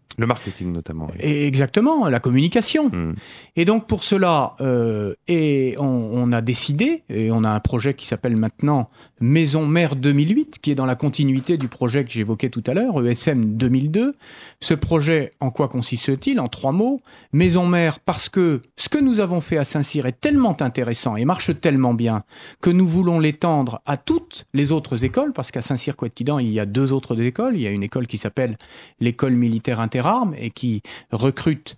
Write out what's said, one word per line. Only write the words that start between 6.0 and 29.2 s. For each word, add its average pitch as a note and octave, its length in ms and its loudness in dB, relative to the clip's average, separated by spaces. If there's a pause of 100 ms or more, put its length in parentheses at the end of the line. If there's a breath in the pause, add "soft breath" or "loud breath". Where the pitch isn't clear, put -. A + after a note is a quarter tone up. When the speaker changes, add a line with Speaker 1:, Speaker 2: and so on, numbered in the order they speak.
Speaker 2:
a A#2 80 2
décidé, D3 680 0
et A2 220 -2
on A2 140 2
a A2 40 2
un G#2+ 120 0
projet C3 320 0
qui - 120 -18
s'appelle A#2 300 -2
maintenant B2+ 540 0 (320 soft breath)
Maison D3+ 440 2
Mère D#3 300 2
deux C3+ 160 2
mille D3+ 240 4
huit, D#4 260 -2
qui D3+ 100 0
est C#3 40 0
dans C3 120 0
la B2 80 0
continuité C#3+ 600 0
du C3+ 120 -4
projet B2+ 340 0
que A#2+ 80 -12
j'évoquais A2+ 380 -2
tout A#2 180 -6
à B2 60 2
l'heure, G3+ 260 0
E A#2+ 60 0
S A#2+ 240 0
M A2+ 260 2
deux A#2+ 140 2
mille C3 220 0
deux. B3 240 0 (440 loud breath)
Ce - 140 0
projet, D3+ 640 0
en C3 120 -2
quoi C3 180 0
consiste-t-il ? C#3 720 -2
En A#2+ 80 -4
trois C3+ 240 -4
mots, A#3+ 260 0 (320 loud breath)
Maison F3 340 4
Mère, E3+ 360 2
parce - 260 -4
que E3 340 2 (140)
ce - 140 -8
que - 80 0
nous B3+ 240 2
avons F3+ 180 0
fait D#3+ 180 -2
à C#3+ 60 2
Saint-Cyr C#3+ 420 -2
est B2+ 140 -4
tellement C4+ 420 2
intéressant A#2 540 -2
et A2 80 0
marche D#3+ 380 0
tellement C3 320 4
bien A2+ 300 0 (360 loud breath)
que F3 120 2
nous F3+ 160 6
voulons E3+ 320 2
l'étendre D3+ 680 0
à C#3+ 100 -2
toutes - 580 -4
les C#3+ 200 2
autres C3 320 -2
écoles, C4+ 260 0
parce - 200 -8
qu'à B2 100 -6
Saint-Cyr-Couët-Quidan, C3 800 -4
il A#2+ 100 0
y G#2+ 100 0
a G#2 60 0
deux B2+ 260 0
autres B2+ 300 -2
écoles. G#3+ 340 -2
Il D#3+ 60 -2
y A2 60 -2
a G2 40 -4
une G2+ 120 -2
école B2 240 -4
qui A2 100 -8
s'appelle A2+ 400 -4 (420 loud breath)
l'école A#2+ 340 0